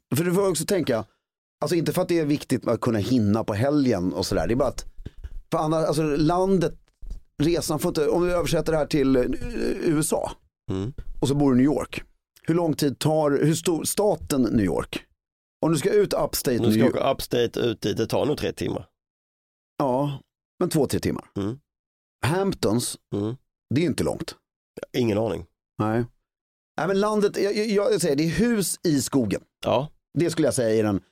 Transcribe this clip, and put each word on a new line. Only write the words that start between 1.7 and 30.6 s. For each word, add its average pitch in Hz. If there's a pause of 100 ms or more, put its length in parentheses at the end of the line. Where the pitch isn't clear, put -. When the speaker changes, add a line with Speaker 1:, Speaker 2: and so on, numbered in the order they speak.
Speaker 1:
inte 156
för 180
att 180
det 170
är 156
viktigt 139
att 113
kunna 113
hinna 107
på 110
helgen 113
och 90
sådär. 87
Det 110
är -
bara 135
att, - (680)
för 165
annars, 160
alltså 160
landet, 165 (680)
resan 156
får 180
inte, 160
om 175
vi 180
översätter 160
det 160
här 143
till, 135
eh, 127 (600)
U 151
S -
A. - (400)
Speaker 2:
Mm. 98 (280)
Speaker 1:
Och 143
så 135
bor 143
du 123
i 127
New 143
York. - (380)
Hur 160
lång 170
tid 139
tar, 156
hur 147
stor, 160
staten 185
New 107
York? 60 (600)
Om 160
du 165
ska 202
ut 208
upstate 139
Speaker 2:
Du 104
Speaker 1:
New 110
Speaker 2:
ska 110
Speaker 1:
York. -
Speaker 2:
åka -
upstate 120
ut 117
dit, 98
det 113
tar 104
nog 143
tre 98
timmar. - (920)
Speaker 1:
Ja, 139 (400)
men 180
två, 143
tre 95
timmar. -
Speaker 2:
Mm. 104 (680)
Speaker 1:
Hamptons, 127 (180)
Speaker 2:
Mm. 104 (400)
Speaker 1:
det 151
är 175
inte 113
långt. - (640)
Speaker 2:
Ingen 113
aning. 92 (340)
Speaker 1:
Nej. 110 (720)
Nej, 156
men 196
landet, 208
jag, 196
jag, 214 (260)
jag 175
säger, 156
det 151
är 165
hus 214
i 147
skogen. 113 (240)
Speaker 2:
Ja. 117 (320)
Speaker 1:
Det 170
skulle 151
jag 147
säga 113